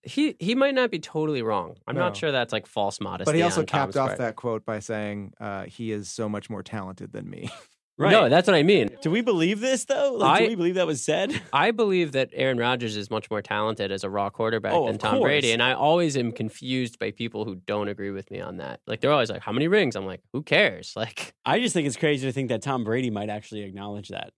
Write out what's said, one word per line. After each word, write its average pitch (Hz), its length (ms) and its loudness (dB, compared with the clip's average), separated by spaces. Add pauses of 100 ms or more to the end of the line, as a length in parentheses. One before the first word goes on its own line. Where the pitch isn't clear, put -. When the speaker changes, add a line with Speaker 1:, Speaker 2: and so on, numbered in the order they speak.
Speaker 1:
He, 285 360 0
he 196 160 0
might 269 200 4
not 254 160 2
be 170 80 -4
totally 156 420 -2
wrong. 98 340 -2 (120)
I'm 127 80 -6
not 175 140 2
Speaker 2:
No. 175 40 -6
Speaker 1:
sure 156 180 -2
that's, 123 220 0
like, 107 140 -4
false 101 340 -2
modesty 95 280 -6
Speaker 2:
But 151 60 2
he 165 60 4
also 175 200 2
Speaker 1:
on - 40 0
Speaker 2:
capped 135 280 -2
Speaker 1:
Tom's 139 40 0
Speaker 2:
off 131 120 2
Speaker 1:
part. - 100 -6
Speaker 2:
that 113 160 -4
quote 113 300 -4
by 110 140 -4
saying, 104 600 -6
uh, 101 260 -8
"He 110 260 -8
is 104 180 -6
so 110 200 -6
much 104 200 -6
more 98 140 -8
talented 95 500 -10
than 104 160 -10
me." - 260 -10
<laughs> - 40 -20 (420)
Speaker 3:
Right. 156 120 6
Speaker 1:
No, 185 160 8
that's 170 180 6
what 196 80 8
I 147 80 8
mean. 165 240 6 (140)
Speaker 3:
Do 160 100 0
we 214 80 2
believe 202 400 2
this, 262 240 0
though? 277 300 0
Like, 165 260 4
do 226 60 6
Speaker 1:
I - 20 2
Speaker 3:
we 226 80 -2
believe 180 200 0
that 180 120 2
was 147 160 -2
said? 190 300 0 (140)
<laughs> - 40 -12
Speaker 1:
I 165 200 4
believe 185 420 2
that 131 180 0
Aaron 131 260 0
Rodgers 120 380 0
is 101 160 -6
much 110 180 -4
more 104 120 -2
talented 107 500 -2
as 98 140 -4
a 98 40 -4
raw 101 200 -2
quarterback 110 420 -2
Speaker 3:
Oh, 160 140 2
Speaker 1:
than 110 100 -2
Speaker 3:
of 107 60 -6
Speaker 1:
Tom 226 200 2
Brady, 143 260 4
Speaker 3:
course. 113 80 6
Speaker 1:
and 120 60 2
I 127 120 4
always 156 420 4
am 120 160 0
confused 123 680 -4
by 104 140 -4
people 110 320 -6
who 104 120 -6
don't 101 340 -4
agree 101 220 -6
with 95 200 -10
me 98 80 -10
on 92 160 -10
that. 69 320 -10
Like, 110 140 -6
they're 135 100 4
always 123 180 2
like, 90 120 -6
"How 110 100 -8
many 135 160 0
rings?" 175 300 2
I'm 95 80 -6
like, 92 160 -8 (100)
"Who 143 120 -6
cares?" 135 500 0
<laughs> - 20 -12
Like, - 380 -8 (100)
Speaker 3:
I 156 160 2
just 240 140 0
think 156 140 2
it's 123 100 -2
crazy 147 280 0
to 131 60 -2
think 131 160 -4
that 117 140 -2
Tom 131 240 0
Brady 120 240 0
might 107 200 -4
actually 104 340 -8
acknowledge 101 440 -10
that, - 300 -10